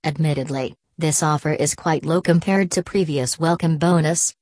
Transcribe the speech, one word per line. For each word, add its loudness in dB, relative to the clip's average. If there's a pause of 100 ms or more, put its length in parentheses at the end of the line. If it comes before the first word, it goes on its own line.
Admittedly, -2 (220)
this 0
offer 0
is -2
quite -2
low 0
compared 2
to -2
previous -2
welcome 0
bonus, 2